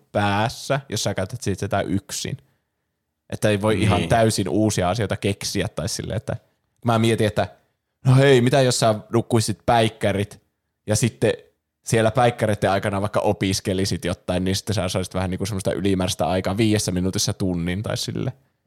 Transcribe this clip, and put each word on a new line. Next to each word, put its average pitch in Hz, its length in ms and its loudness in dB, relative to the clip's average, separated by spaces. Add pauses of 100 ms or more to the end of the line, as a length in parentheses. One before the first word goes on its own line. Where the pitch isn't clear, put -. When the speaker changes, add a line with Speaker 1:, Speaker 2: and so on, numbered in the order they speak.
(120)
Speaker 1:
päässä, 104 680 -2 (100)
jos 104 140 -4
sä 104 100 -2
käytät 98 280 -6
siitä 98 260 -4
tätä 98 140 0
yksin. - 560 -6 (920)
Että - 200 -2
ei 101 120 2
voi 107 200 0
ihan 104 180 4
Speaker 2:
Niin. 85 100 -2
Speaker 1:
täysin 110 400 2
uusia 101 400 0
asioita 98 280 -2
keksiä 98 500 -4
tai - 220 -6
silleen, 85 280 -6
että - 180 -6 (500)
mä 117 140 2
mietin, 110 280 2
että 98 200 -2 (580)
no 131 100 6
hei, 135 260 8
mitä 131 200 4
jos 123 180 2
sä 110 160 4 (180)
nukkuisit 113 520 0
päikkärit 107 760 0 (460)
ja 104 80 2
sitten 110 380 2 (500)
siellä 110 280 2
päikkäreiden 110 600 2
aikana 98 300 -2
vaikka 101 180 -4
opiskelisit 95 840 -2
jotain, 90 380 -4
niin 95 120 0
sitten - 200 -4
sä 92 140 -2
saisit 92 240 -6
vähän 92 160 -2
niinku 92 160 -6
semmoista 95 280 -4
ylimääräistä 92 540 -2
aikaa 92 300 -2
viidessä 107 340 2
minuutissa 92 420 -2
tunnin 90 500 -4
tai - 140 -4
sille. - 360 -6 (340)